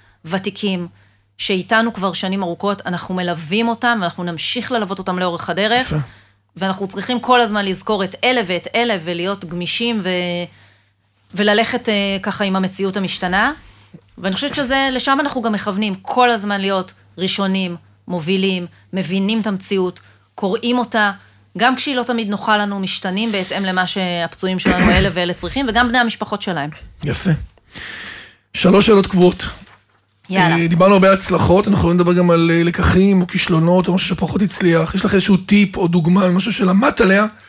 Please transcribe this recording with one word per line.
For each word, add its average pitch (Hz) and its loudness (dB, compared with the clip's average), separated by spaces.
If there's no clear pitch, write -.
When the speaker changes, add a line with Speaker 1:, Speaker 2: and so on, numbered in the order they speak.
Speaker 1:
ותיקים, 190 -4
שאיתנו 220 0
כבר 185 -4
שנים 196 -4
ארוכות, 196 -4
אנחנו 180 -6
מלווים 180 -2
אותם, 233 0
ואנחנו 175 -4
נמשיך 175 -6
ללוות 196 -2
אותם 185 -4
לאורך 175 -4
הדרך. 208 0
Speaker 2:
יפה. 160 -4
Speaker 1:
ואנחנו 190 -4
צריכים 202 -4
כל 247 4
הזמן 214 0
לזכור 190 -2
את 190 -6
אלה 247 2
ואת 175 -4
אלה, 233 0
ולהיות 180 -4
גמישים 180 -4
ו-, 180 -4
וללכת, 214 0
אה, 202 0
ככה 208 -4
עם 190 -2
המציאות 190 -2
המשתנה. 196 -2
ואני 190 -4
חושבת 277 -4
שזה, 269 0
לשם 262 0
אנחנו 277 -2
גם 226 -2
מכוונים, 202 -2
כל 247 2
הזמן 202 -2
להיות 190 -2
ראשונים, 190 -2
מובילים, 180 -2
מבינים 190 -2
את 208 -2
המציאות, 190 -2
קוראים 233 -2
אותה, 220 0
גם 247 2
כשהיא 262 -4
לא 247 -2
תמיד 226 -2
נוחה 208 0
לנו, 202 -2
משתנים 196 -4
בהתאם 196 -4
למה 185 -2
שהפצועים 180 -4
שלנו, 180 2
Speaker 2:
<clears throat> - 4
Speaker 1:
אלה 190 2
ואלה 175 -2
צריכים, 254 -4
וגם 233 2
בני 240 0
המשפחות 220 -2
שלהם. 156 -4
Speaker 2:
יפה. 151 -4
שלוש 185 4
שאלות 202 4
קבועות. 180 4
Speaker 1:
יאללה. 180 2
Speaker 2:
אה, 170 2
דיברנו 175 6
הרבה 190 6
על 196 8
הצלחות, 180 2
אנחנו 196 2
יכולים 170 2
לדבר 175 4
גם 175 4
על, 165 4
אה, 170 4
לקחים 180 4
או 180 0
כישלונות 175 2
או 180 0
משהו 185 0
שפחות 190 -2
הצליח. 170 2
יש 190 -2
לך 202 0
איזשהו 190 4
טיפ 202 2
או 185 0
דוגמה 175 2
על 180 2
משהו 190 0
שלמדת 190 2
עליה, 202 4